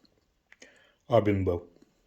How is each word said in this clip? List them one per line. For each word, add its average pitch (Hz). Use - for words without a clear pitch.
Абінбев. 98